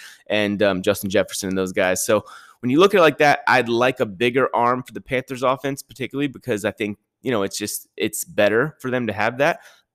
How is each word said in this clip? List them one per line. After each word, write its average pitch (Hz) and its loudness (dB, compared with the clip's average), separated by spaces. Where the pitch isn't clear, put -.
and, 101 0
um, 95 2
Justin 101 -2
Jefferson 95 -2
and 95 -2
those 92 -2
guys. 92 0
So 107 2
when 123 -4
you 139 2
look 196 6
at 202 4
it - 8
like 156 4
that, 147 4
I'd 120 2
like 123 0
a 127 2
bigger 120 0
arm 120 2
for - -18
the - -12
Panthers 127 -6
offense, 135 -2
particularly 131 -8
because 107 -6
I 104 0
think, 107 -6
you 131 -4
know, 104 0
it's 98 -6
just, - -8
it's - -4
better 107 0
for 127 -6
them 123 -2
to 104 -4
have 113 -2
that. 156 0